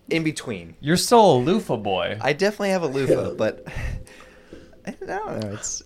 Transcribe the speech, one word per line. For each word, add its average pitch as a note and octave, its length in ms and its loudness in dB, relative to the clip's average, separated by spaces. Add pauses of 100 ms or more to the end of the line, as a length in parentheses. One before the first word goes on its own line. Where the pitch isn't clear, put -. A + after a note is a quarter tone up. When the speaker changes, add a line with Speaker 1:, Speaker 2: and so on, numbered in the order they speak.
(100)
Speaker 1:
in D#3+ 140 0
between. F#2+ 560 -6
Speaker 2:
You're D#3+ 160 2
still G3 400 8
a - 20 4
loofah D#3 380 0
boy. G2 440 -2
Speaker 1:
I C#3 140 0
definitely G3+ 360 0
have F#3 120 0
a D3+ 60 0
loofah, B2+ 460 0
but - 300 -2 (1200)
I - 60 -10
don't F#4 160 -14
know. A#2 460 -8
It's, - 340 -10